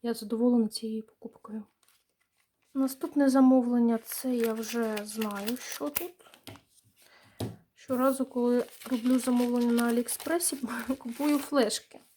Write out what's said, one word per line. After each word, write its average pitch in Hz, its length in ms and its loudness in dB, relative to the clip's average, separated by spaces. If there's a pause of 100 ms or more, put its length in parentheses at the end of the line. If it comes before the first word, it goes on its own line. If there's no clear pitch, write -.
Я 233 120 -2
задоволена 226 540 2
цією 220 340 -6
покупкою. - 600 -16 (1080)
Наступне 269 560 2
замовлення, 247 680 6
це - 360 -6
я 226 180 0
вже 220 520 -4
знаю, 214 520 -4
що - 340 -10
тут. 349 220 -8 (1600)
Щоразу, 262 520 0
коли 247 380 0 (260)
роблю 254 280 2
замовлення 240 540 0
на 233 160 2
Аліекспресі, 277 680 -2
<laughs> 247 420 -6
купую 285 400 -2
флешки. 269 600 -2 (160)